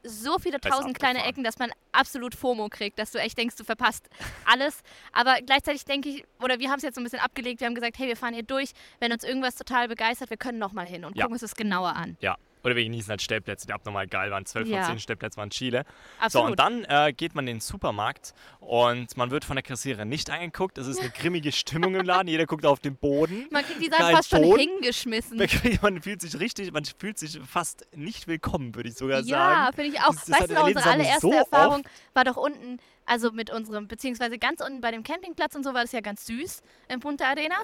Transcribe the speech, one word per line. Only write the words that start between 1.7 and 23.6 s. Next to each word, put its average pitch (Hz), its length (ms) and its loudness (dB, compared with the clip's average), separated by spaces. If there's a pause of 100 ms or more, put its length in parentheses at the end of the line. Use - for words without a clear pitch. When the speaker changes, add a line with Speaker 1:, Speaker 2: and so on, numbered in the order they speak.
Speaker 1:
absolut 247 420 0
fomo 220 340 -2
kriegt, - 300 -8
dass 220 140 -4
du 226 60 -6
echt 226 200 -4
denkst, 233 180 -2
du 220 80 -16
verpasst 220 440 -2 (360)
alles.“ 262 360 4 (320)
Aber 247 320 4
gleichzeitig 277 400 0
denke 285 260 -4
ich, 277 140 -10 (180)
oder 247 160 0
wir 262 120 -4
haben's 277 120 -2
jetzt 277 140 -6
so 262 40 -8
ein 240 40 -6
bisschen 240 160 -8
abgelegt, 247 400 -6
wir 254 60 -2
haben 240 80 -4
gesagt, 233 240 -4
„Hey, 262 100 -4
wir 233 80 -2
fahren 233 180 -6
hier 240 80 -8
durch. 269 280 -4 (300)
Wenn 233 120 0
uns 226 120 -4
irgendwas 262 320 -2
total 240 320 0
begeistert, 233 420 -4
wir 220 60 -8
können 240 220 -6
noch 196 140 -4
mal 185 140 -8
hin 175 180 -12
und 196 120 -12
Speaker 2:
Ja. 214 80 0
Speaker 1:
gucken 233 100 -2
uns 247 60 -6
das 220 160 -12
genauer 185 400 -2
an.“ 165 240 -6
Speaker 2:
Ja. 95 160 0 (260)
Oder 123 140 2
wir 120 80 2
genießen 113 260 -6
halt 101 100 -4
Stellplätze, 104 460 -4
die 101 80 -8
abnormal 101 320 -6
geil 98 240 -4
waren. 98 160 -6
Zwölf 113 240 -6
von 202 80 -2
Speaker 1:
Ja. 185 80 -2
Speaker 2:
zehn 165 120 -4
Stellplätze 110 380 -8
waren 104 140 -8
Chile. 127 340 -2 (340)
Speaker 1:
Absolut. 220 140 -2
Speaker 2:
So, 113 180 4
und 101 80 -2
dann, 214 260 4
äh, 147 300 4
geht 165 200 -6
man 139 120 -4
in 120 100 -4
den 110 40 -8
Supermarkt 120 720 -6 (260)
und 120 600 2
man 123 120 0
wird 147 140 -2
von 139 120 -6
der 131 60 -4
Kassiererin 113 460 -6
nicht 147 220 -4
angeguckt. 175 480 -6
Es 127 80 -8
ist 135 140 -4
eine 127 100 -4
grimmige 160 420 -2
Stimmung 170 420 -2
im 185 120 -2
Laden. 180 200 4
Jeder 160 200 2
guckt 156 180 -2
auf 143 160 6
den 139 160 -4
Boden. 160 540 0
Speaker 1:
Man 294 140 0